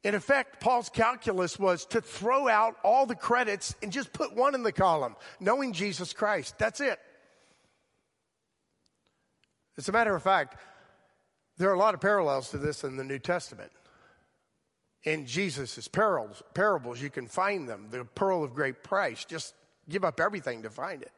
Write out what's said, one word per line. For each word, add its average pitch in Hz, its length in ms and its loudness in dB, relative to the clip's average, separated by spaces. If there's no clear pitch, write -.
In 202 140 0
effect, 262 460 0
Paul's 240 280 2
calculus 220 680 0
was 185 280 2
to 233 120 0
throw 254 480 0
out 220 360 4
all 254 220 6
the 226 100 -4
credits 226 680 0
and 208 100 -8
just 190 220 -6
put 240 200 -2
one 262 220 2
in 247 80 -4
the 214 80 2
column, 156 460 2
knowing 240 320 2
Jesus 180 400 -4
Christ. 208 440 -2
That's 214 220 -2
it. 262 220 -2
As 151 120 -6
a - 20 -2
matter 220 240 4
of 151 80 -4
fact, 180 340 2
there 180 120 2
are 196 40 4
a 180 60 2
lot 208 140 6
of 151 60 -6
parallels 160 520 2
to 147 60 -8
this 143 280 -4
in 131 100 -6
the 131 80 -8
New 135 160 -6
Testament. - 540 -6
In 156 220 -2
Jesus' 131 600 -6
parables, 165 560 -2
parables, 139 480 0
you 143 80 -8
can 127 180 -8
find 185 400 -2
them. 107 220 -12
The 127 140 -8
pearl 185 400 0
of 127 100 -8
great 156 300 -4
price. 180 400 -2
Just - 320 -12
give 185 160 -2
up 160 160 -2
everything 151 440 -2
to 110 60 -8
find 139 320 -8
it. - 160 -16